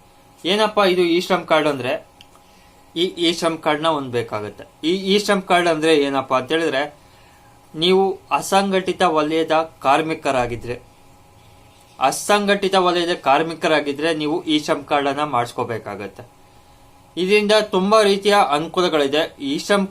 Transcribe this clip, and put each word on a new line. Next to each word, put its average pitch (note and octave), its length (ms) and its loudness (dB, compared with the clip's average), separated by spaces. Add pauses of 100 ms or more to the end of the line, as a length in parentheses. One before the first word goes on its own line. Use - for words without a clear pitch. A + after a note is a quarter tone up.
(440)
ಏನಪ್ಪ G#3 360 0 (120)
ಇದು F3+ 100 0 (140)
ಈ - 100 2
ಶ್ರಮ್ F3 240 -2
ಕಾರ್ಡ್ D3+ 220 2
ಅಂದರೆ, B2+ 200 -4 (1120)
ಈ - 20 0 (220)
ಈ - 20 4 (100)
ಶ್ರಮ್ E3 260 -2
ಕಾರ್ಡ್ನ D#3 320 0
ಹೊಂದಬೇಕಾಗತ್ತೆ. A2+ 680 -6 (240)
ಈ E3+ 40 2 (200)
ಈ - 20 4 (100)
ಶ್ರಮ್ F#3+ 260 -2
ಕಾರ್ಡ್ F3 220 2
ಅಂದರೆ D#3+ 200 2 (140)
ಏನಪ್ಪ C3+ 340 -2
ಅಂತ B2 160 -6
ಹೇಳಿದ್ರೆ, C#3+ 260 0 (920)
ನೀವು F#3 300 2 (340)
ಅಸಂಘಟಿತ F#3+ 640 0 (140)
ವಲಯದ D#3 380 0 (320)
ಕಾರ್ಮಿಕರಾಗಿದ್ರೆ, C3+ 880 -2 (1200)
ಅಸಂಘಟಿತ G3 840 0
ವಲಯದ F3 300 0 (120)
ಕಾರ್ಮಿಕರಾಗಿದ್ರೆ D3+ 840 0 (100)
ನೀವು D3+ 160 -2 (160)
ಈ D3+ 120 2
ಶ್ರಮ್ C#3+ 260 -4
ಕಾರ್ಡನ್ನು C#3+ 440 0
ಮಾಡಿಸ್ಕೋಬೇಕಾಗತ್ತೆ. A2+ 880 -6 (920)
ಇದರಿಂದ G#3 380 2 (200)
ತುಂಬ G3 200 2 (160)
ರೀತಿಯ G3+ 260 2 (180)
ಅನುಕೂಲಗಳಿದೆ. D#3 680 0 (280)
ಈ - 20 -2 (120)
ಶ್ರಮ್ G3 260 2